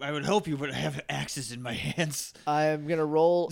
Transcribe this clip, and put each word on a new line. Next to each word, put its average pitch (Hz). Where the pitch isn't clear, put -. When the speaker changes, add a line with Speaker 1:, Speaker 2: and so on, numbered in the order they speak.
Speaker 1:
I 139
would 147
help 196
you, 151
but 139
I -
have 139
axes 139
in 120
my 120
<laughs> -
hands. 147
Speaker 2:
I'm 151
gonna 160
roll 165